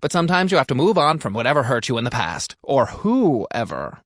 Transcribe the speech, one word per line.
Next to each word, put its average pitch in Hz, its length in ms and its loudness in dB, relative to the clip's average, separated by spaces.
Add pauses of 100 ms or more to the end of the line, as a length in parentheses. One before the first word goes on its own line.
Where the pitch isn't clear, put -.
But 147 120 -4
sometimes 180 400 2
you 185 60 4
have 135 100 2
to 131 80 0
move 185 200 2
on 156 220 2
from 110 140 -6
whatever 123 320 2
hurt 117 240 -2
you 120 100 -2
in 113 60 -4
the 123 60 -2
past, 85 520 -6
or 131 240 2
whoever. 117 1200 -2